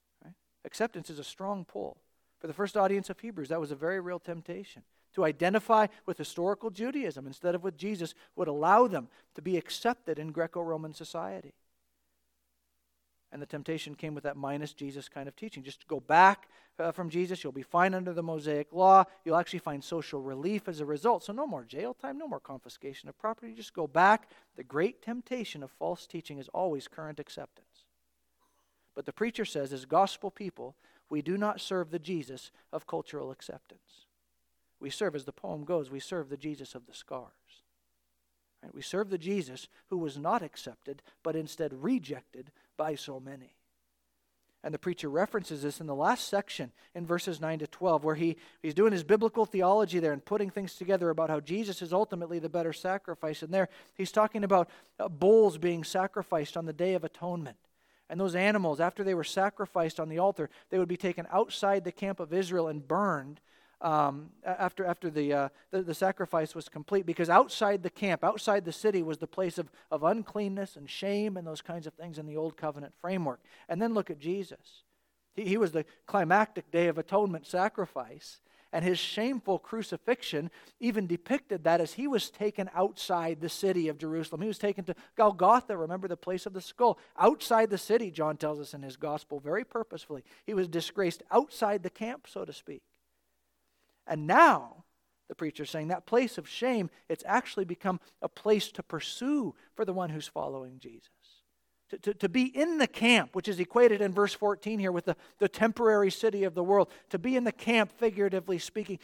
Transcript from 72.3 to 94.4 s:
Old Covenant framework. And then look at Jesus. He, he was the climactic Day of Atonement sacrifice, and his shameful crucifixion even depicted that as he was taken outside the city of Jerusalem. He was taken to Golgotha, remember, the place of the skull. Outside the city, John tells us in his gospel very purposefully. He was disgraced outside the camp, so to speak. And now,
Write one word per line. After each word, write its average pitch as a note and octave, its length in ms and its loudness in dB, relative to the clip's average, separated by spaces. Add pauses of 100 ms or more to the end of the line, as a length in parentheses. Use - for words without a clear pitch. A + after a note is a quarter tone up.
Old D#3 180 -4
Covenant C#3+ 460 -8
framework. E3+ 400 -2 (260)
And E3+ 140 -2
then A#3 120 0
look G3+ 160 0
at D3+ 100 -10
Jesus. F3 640 -8 (520)
He, G#3+ 80 -6
he G3 140 2
was F#3 160 2
the D#3 120 0 (200)
climactic F#3+ 640 2
Day E3+ 160 4
of D#3+ 100 2
Atonement F3+ 480 0
sacrifice, E3 960 -4 (340)
and E3 100 0
his F3+ 160 2
shameful G#3+ 600 -2
crucifixion F3+ 920 -4 (300)
even G#3+ 260 0
depicted F3 560 -2
that E3 160 6
as D#3+ 140 -2
he B3+ 120 -6
was C4 240 0
taken G3+ 460 -4
outside E3+ 640 0
the E3 80 -6
city F3 400 0
of D3 100 -4
Jerusalem. D#3+ 440 -6
He G#3+ 60 -2
was G#3 100 -4
taken G3+ 280 -2
to F3+ 100 -6 (200)
Golgotha, G#3 640 6
remember, F3 320 -4
the E3+ 80 -4
place F3+ 280 -4
of G3+ 60 -10
the F#3 80 -10
skull. - 400 2 (180)
Outside A3+ 520 6
the G3 80 0
city, G#3 340 2
John D3+ 240 0
tells D3+ 240 -2
us C#3+ 140 -12
in C#3+ 80 -12
his C3+ 160 -14
gospel D3+ 420 -6
very D#3+ 240 -2
purposefully. E3+ 600 -8 (220)
He G#3+ 80 -6
was F#3 140 2
disgraced E3+ 640 -2
outside G#3+ 500 2
the F3 80 -6
camp, A#3+ 400 -10
so G3 140 -10
to D#3+ 80 -10
speak. C#3 300 -16 (1200)
And D3+ 220 -6
now, F#3+ 560 6 (460)